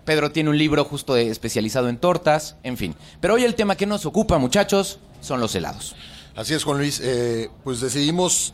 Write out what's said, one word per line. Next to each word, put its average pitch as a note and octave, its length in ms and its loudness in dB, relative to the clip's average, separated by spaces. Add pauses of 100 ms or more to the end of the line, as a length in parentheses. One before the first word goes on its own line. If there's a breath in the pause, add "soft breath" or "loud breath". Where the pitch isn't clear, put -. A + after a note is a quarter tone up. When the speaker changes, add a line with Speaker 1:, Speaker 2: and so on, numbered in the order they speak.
Speaker 1:
Pedro D3 280 2
tiene D#3 180 2
un D3+ 80 2
libro D3 260 2
justo C#3+ 300 -4
de, A#2 160 4
especializado A2+ 580 -2
en A#2+ 100 -4
tortas, D#3 640 0
en B2+ 140 -8
fin. E2 180 -6 (260 loud breath)
Pero F#3 140 4
hoy B3 100 4
el A#3 100 2
tema G3+ 220 2
que G3+ 100 -2
nos G#3 180 -2
ocupa, F3+ 340 2
muchachos, G3 600 2 (220)
son C3 200 -4
los A2 140 -2
helados. E2+ 400 -6 (400 loud breath)
Speaker 2:
Así A#2+ 200 -4
es, D3+ 100 -2
Juan C#3+ 140 0
Luis. C#3+ 240 -2
Eh, A#2+ 480 -2 (140)
pues B2 160 -6
decidimos, D3 720 0